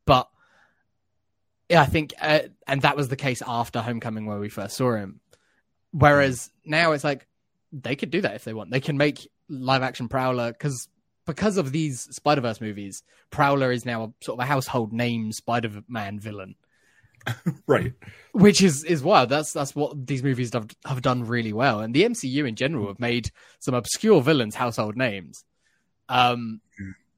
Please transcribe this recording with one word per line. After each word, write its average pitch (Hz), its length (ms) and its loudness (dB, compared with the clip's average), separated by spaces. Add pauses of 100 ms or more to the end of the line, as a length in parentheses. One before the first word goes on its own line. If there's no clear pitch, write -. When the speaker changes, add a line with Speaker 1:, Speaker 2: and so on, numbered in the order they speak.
Speaker 1:
But 127 240 4 (1400)
yeah, 170 140 8
I 135 40 4
think, 151 340 -2
uh, 156 200 2 (260)
and 139 160 -2
that 143 140 4
was 143 120 -2
the 131 80 -6
case 131 300 -4
after 117 340 -4
Homecoming 110 460 -6
where 104 140 -6
we 104 80 -6
first - 280 -10
saw 123 200 2
him. 98 240 -10 (720)
Whereas 143 560 4
Speaker 2:
Mm-hmm. - 220 -20
Speaker 1:
now 160 220 2
it's 143 120 -2
like, 143 220 -4 (460)
they 135 220 -6
could - 160 -6
do 170 120 0
that 104 120 -4
if 107 100 -14
they 110 100 -8
want. 104 180 -10
They 135 80 0
can 143 160 -4
make 147 340 0 (180)
live 131 340 0
action 123 260 -6
Prowler 131 440 0
'cause, 135 360 -6 (380)
because 185 320 -2
of 135 120 -2
these 147 400 -4
Spider-Verse 123 500 0
movies, 101 440 -10 (260)
Prowler 139 400 2
is 123 160 -2
now 113 180 -4
a, - 200 -14
sort 120 160 -8
of - 40 -2
a - 40 0
household 127 440 0
name 117 400 -2
Spider-Man 107 880 -6
villain. 101 380 -14 (720)
Speaker 2:
<laughs> 120 80 -6 (340)
Right. 123 240 2 (400)
Speaker 1:
Which 202 300 8
is, 151 200 4
is 156 200 -2
wild. 147 260 4
That's, 151 240 -2
that's 143 240 -4
what 143 320 -4
these 131 160 -2
movies 123 300 -2
have, 113 140 -4 (160)
have 127 180 -6
done 123 220 0
really 113 280 -2
well. 113 280 2
And 113 140 -6
the 165 100 6
M 240 100 0
C 135 140 -8
U 139 180 -2
in 110 100 -6
general 127 320 -2
have 101 100 -10
made 120 320 -2 (300)
some 131 140 -4
obscure 165 480 4
villains 120 340 2
household 113 400 -2
names. 101 480 -6 (640)
Um, 120 520 2 (200)
Speaker 2:
Yeah. 95 120 -12 (260)